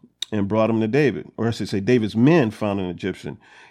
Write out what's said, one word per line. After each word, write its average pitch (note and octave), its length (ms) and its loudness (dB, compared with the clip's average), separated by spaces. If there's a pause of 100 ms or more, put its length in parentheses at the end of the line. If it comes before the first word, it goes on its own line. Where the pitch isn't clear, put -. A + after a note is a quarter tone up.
(320)
and G2+ 160 -2
brought A2 220 2
him A2 100 2
to A2 80 0
David. B2+ 480 0
Or A2+ 100 -2
I A#2+ 40 0
should G#2+ 180 -6
say, G2+ 120 -4
David's G#2+ 360 2
men C3 340 4
found G2+ 300 -4
an F#2 60 -4
Egyptian F2+ 500 -8 (340)